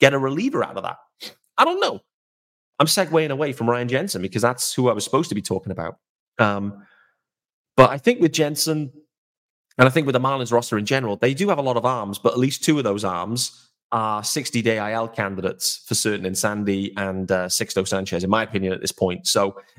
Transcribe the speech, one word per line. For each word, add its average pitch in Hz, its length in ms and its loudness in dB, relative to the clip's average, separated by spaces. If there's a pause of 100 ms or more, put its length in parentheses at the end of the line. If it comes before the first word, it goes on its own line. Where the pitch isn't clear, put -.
get 139 120 8
a 139 60 2
reliever 147 440 -2
out - 120 -8
of 95 80 -8
that? 90 140 -8 (600)
I 247 60 6
don't 359 160 2
know. 226 220 -2 (800)
I'm 151 80 4
segueing 160 440 0
away 135 220 -2
from 117 160 -2
Ryan 123 180 0
Jensen 131 340 -2
because 98 200 -4
that's 123 320 0
who 123 160 2
I 110 40 4
was 104 120 -4
supposed 156 240 0
to - 60 -4
be 104 60 -4
talking 95 300 -6
about. 85 260 -8 (400)
Um, 101 480 0 (920)
but 123 120 10
I 139 80 -4
think 240 220 2
with 165 140 4
Jensen, 151 580 -2 (840)
and 127 100 10
I - 20 6
think 147 160 2
with 135 80 2
the 123 60 4
Marlins 131 320 -2
roster 117 260 2
in 104 80 -2
general, 120 300 0
they 127 180 2
do 185 160 -2
have 165 80 2
a 143 60 0
lot 127 140 0
of 117 80 0
arms, 107 340 -2
but 117 140 2
at 123 40 -6
least 127 260 0
two 156 140 2
of 135 60 0
those 104 220 -2
arms 98 580 -4 (300)
are 110 280 -2
sixty-day 113 580 -2
I 104 120 -4
L 113 160 -4
candidates 95 800 -4
for 110 80 -4
certain 101 300 -2
in 92 100 -4
Sandy 101 600 -2
and, 95 340 -4
uh, 92 140 0
Sixto 95 420 -4
Sanchez, 95 340 -4
in 92 80 -2
my 110 140 2
opinion, 95 300 -4
at - 80 -8
this 95 100 -6
point. 90 360 -4
So 98 340 0 (180)